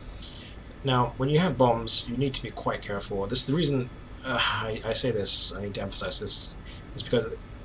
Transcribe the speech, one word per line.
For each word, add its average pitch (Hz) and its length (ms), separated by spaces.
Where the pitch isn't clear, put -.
Now, 123 320
when 135 120
you 151 120
have 160 180
bombs, 113 500
you 120 80
need 135 180
to - 80
be 110 80
quite 107 300
careful. 101 460
This, - 180
the 131 100
reason, 143 360
uh, 123 160
I, 110 440
I 113 80
say 123 180
this, - 440
I 95 80
need 101 120
to 104 80
emphasize - 380
this, - 360
is - 80
because 117 240